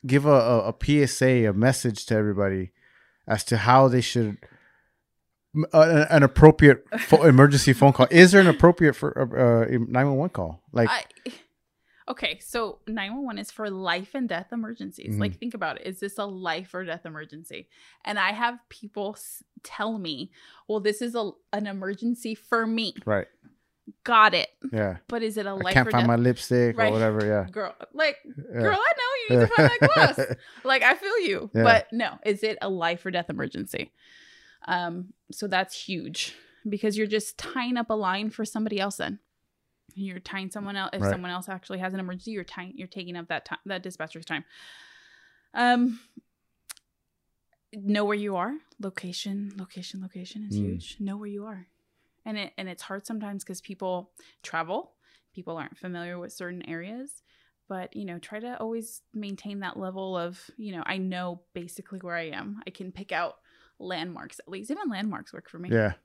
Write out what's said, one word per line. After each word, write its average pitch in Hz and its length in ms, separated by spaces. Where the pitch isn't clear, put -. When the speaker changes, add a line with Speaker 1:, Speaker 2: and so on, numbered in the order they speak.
Speaker 1:
give 139 180
a, 151 60
a, 120 280
a 117 40
P 143 300
S - 180
A, 127 240
a 104 80
message 113 540
to 117 80
everybody 98 560
as 107 180
to 117 120
how 127 300
they 123 140
should, 110 360
m-, 156 160
uh, 160 100
an, 160 360
an 143 60
appropriate 151 600
pho-, 151 220
Speaker 2:
<laughs> 165 40
Speaker 1:
emergency 139 460
phone 139 200
call. 127 160
Is 175 220
there 196 100
an 185 60
appropriate 165 480
for, - 240
uh, 120 520
uh, 127 60
nine 131 200
one 139 100
one 165 120
call? 82 420
Like, 117 180
Speaker 2:
I, - 140
okay, 175 320
so - 460
nine 214 280
one 277 100
one 220 120
is 202 140
for 214 180
life 185 460
and 254 120
death 214 240
emergencies. 220 600
Speaker 1:
Mm-hmm. 104 100
Speaker 2:
Like, 92 160
think 233 160
about 180 260
it. - 60
Is 185 140
this 196 180
a 208 80
life 185 480
or 185 120
death 165 200
emergency? 156 640
And 208 140
I 196 140
have 240 260
people 208 460
s-, - 280
tell 220 380
me, 151 320
"Well, 214 120
this 214 240
is 240 100
a, 220 160
an 208 140
emergency 202 680
for 226 320
me." 226 300
Speaker 1:
Right. 104 220
Speaker 2:
Got 214 280
it. 175 140
Speaker 1:
Yeah. 101 280
Speaker 2:
But 233 140
is 220 120
it 208 100
a 202 40
Speaker 1:
I 196 40
Speaker 2:
life 185 200
Speaker 1:
can't - 160
Speaker 2:
or - 20
Speaker 1:
find 120 120
Speaker 2:
death? 117 40
Speaker 1:
my 120 80
lipstick 120 600
or - 20
Speaker 2:
Right. 107 160
Speaker 1:
whatever, 110 320
yeah. 104 260
Speaker 2:
Girl, 196 240
like, 302 220
Speaker 1:
Yeah. - 360
Speaker 2:
girl, 403 180
I 571 180
know 494 380
you - 60
need 113 40
to 453 80
find 160 240
that 147 140
Speaker 1:
<laughs> - 240
Speaker 2:
gloss. 127 220
Like, 262 200
I 262 120
feel 403 240
you. 220 340
Speaker 1:
Yeah. 208 100
Speaker 2:
But 226 280
no, 226 340
is 208 180
it 220 180
a 196 80
life 170 360
or 185 60
death 175 180
emergency? - 600
Um, 180 420
so 208 160
that's 185 280
huge - 560
because 208 300
you're 214 100
just 208 300
tying 247 380
up 233 140
a 226 40
line 202 360
for 220 160
somebody 214 340
else 196 160
then. - 240
You're 190 260
tying 190 280
someone 202 280
else. 190 160
If - 80
Speaker 1:
Right. - 100
Speaker 2:
someone 180 200
else 180 180
actually 190 300
has 185 140
an 190 60
emergency, 185 320
you're 190 140
tying, 185 320
you're 180 100
taking 180 300
up 170 100
that 160 160
ti-, - 120
that 190 180
dispatcher's 165 420
time. 160 200
Um, 247 460
know 208 320
where 208 120
you 208 180
are. 196 180
Location, 196 800
location, 185 440
location 185 480
is 104 80
Speaker 1:
Mm. 104 80
Speaker 2:
huge. 90 340
Know 196 180
where 208 120
you 202 160
are. 190 220
And 220 120
it, 202 200
and 190 120
it's 180 140
hard 196 220
sometimes 208 380
'cause - 180
people 185 500
travel. 175 500
People 165 240
aren't - 200
familiar 175 420
with 175 120
certain 180 360
areas. 208 540
But, 185 280
you 208 100
know, 175 140
try 214 200
to 240 200
always 226 420
maintain 202 460
that 190 180
level 190 400
of, 175 400
you 214 160
know, 170 120
I 190 120
know 180 440
basically 185 460
where 175 160
I 165 140
am. 202 380
I - 20
can 185 220
pick 196 200
out 165 280
landmarks. 180 600
At - 100
least 196 220
even 359 180
landmarks 202 440
work - 160
for - 100
me. 175 120
Speaker 1:
Yeah. 107 220